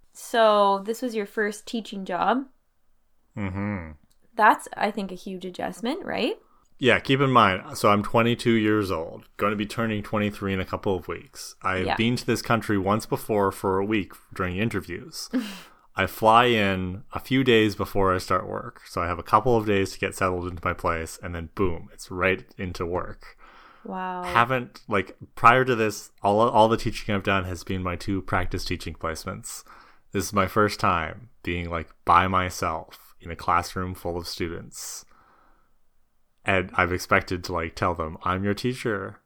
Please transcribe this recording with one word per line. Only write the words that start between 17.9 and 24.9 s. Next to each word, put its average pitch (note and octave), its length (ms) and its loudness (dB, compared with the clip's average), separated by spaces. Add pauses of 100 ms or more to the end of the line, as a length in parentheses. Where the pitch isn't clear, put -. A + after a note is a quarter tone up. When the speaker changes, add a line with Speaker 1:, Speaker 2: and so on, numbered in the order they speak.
Speaker 2:
I F#2 40 0
start F#2+ 300 -2
work, G2+ 380 -10
so - 160 -6
I E2+ 40 -2
have F2 120 -2
a E2+ 60 -10
couple A2+ 320 4
of G#2+ 100 0
days G2 260 2
to - 60 -14
get F#2+ 160 -4
settled F2+ 340 -2
into F2 160 -10
my F2+ 80 0
place, E2 500 -4
and F2 120 -10
then E2+ 200 -10
boom, F2 380 0
it's - 180 -18
right F#2 340 0 (120)
into F#2 300 -6
work. - 500 -8 (480)
Speaker 1:
Wow. F#3 400 -8
Speaker 2:
Haven't, B2 640 0
like, G2+ 280 -2 (180)